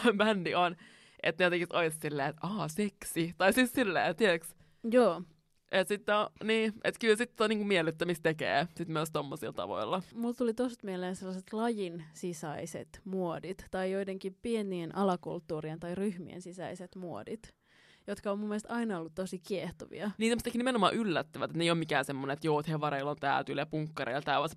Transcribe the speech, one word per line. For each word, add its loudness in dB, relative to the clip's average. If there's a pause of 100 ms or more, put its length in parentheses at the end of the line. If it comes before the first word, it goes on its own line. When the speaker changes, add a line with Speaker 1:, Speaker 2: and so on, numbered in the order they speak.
Speaker 1:
<laughs> 6
bändi 2
on. 4 (480)
Et 0
ne 6
jotenkin 2
ois 2
silleen, -2
että -6
aa, -2
seksi. -2
Tai 6
siis 6
silleen, 2
tiiäks? 2 (360)
Speaker 2:
Joo. 6 (500)
Speaker 1:
Et 4
sit -2
on, 2 (140)
niin, 2 (100)
et 2
kyllä 6
sit -2
on 6
niinku 0
miellyttämistä 2
tekee 2 (100)
sit -6
myös -2
tommosilla -4
tavoilla. -2 (140)
Speaker 2:
Mulla -2
tuli 0
tosta -4
mieleen -4
sellaiset -10
lajin -4 (100)
sisäiset -8
muodit -6
tai -2
joidenkin -6
pienien -4
alakulttuurien -2
tai -6
ryhmien -6
sisäiset -10
muodit, -10 (520)
jotka -4
on -2
mun -4
mielestä -4
aina -2
ollut -10
tosi -4
kiehtovia. -6
Speaker 1:
Niin, 4
tämmöset 0
ehkä -2
nimenomaan 4
yllättävät, -2
että -6
ne 2
ei 4
oo 4
mikään 2
semmonen, -4
että -4
joo, 4
että -2
hevareilla -2
on -6
tää 2
tyyli -4
ja -4
punkkareilla -2
tää, 2
vaan 2
se -12